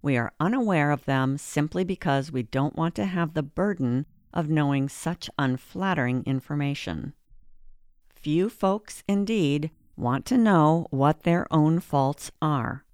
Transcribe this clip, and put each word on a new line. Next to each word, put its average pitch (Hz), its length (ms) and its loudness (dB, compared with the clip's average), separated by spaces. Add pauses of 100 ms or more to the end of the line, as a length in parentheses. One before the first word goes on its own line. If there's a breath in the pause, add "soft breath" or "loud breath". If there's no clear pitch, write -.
we 139 160 0
are 117 220 -2
unaware 185 520 2
of 143 140 -2
them 135 320 0
simply 151 460 -2
because 151 480 -2
we 127 120 -4
don't 135 320 -2
want 165 200 -2
to 208 100 -2
have 170 280 -2
the 156 100 -2
burden 139 600 -2 (280)
of 156 160 -2
knowing 143 380 2
such - 500 -8
unflattering 135 880 -2
information. 139 880 -4 (1000)
Few 170 360 0
folks, - 580 -2
indeed, 185 640 0 (260)
want 123 300 -2
to 254 100 2
know 170 540 6
what 143 320 2
their 170 280 2
own 160 280 4
faults 139 600 -2
are. 139 540 -2